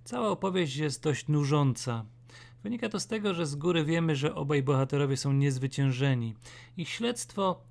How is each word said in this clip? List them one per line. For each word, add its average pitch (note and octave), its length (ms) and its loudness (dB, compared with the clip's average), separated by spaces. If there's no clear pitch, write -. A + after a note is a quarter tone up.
Cała A#3+ 240 -2
opowieść F#3 480 0
jest D3 260 -2
dość D3 260 -2
nużąca. C#3 760 2
Wynika A#3 260 -4
to G#3 120 -4
z - 60 -8
tego, G#3 280 -2
że E3+ 120 -2
z C#3+ 80 -4
góry E3 300 2
wiemy, D#3+ 320 2
że D3 180 0
obaj C#3+ 280 0
bohaterowie C#3 540 2
są C#3 160 0
niezwyciężeni. C3+ 1000 2
Ich E3+ 120 -8
śledztwo G#3 840 -2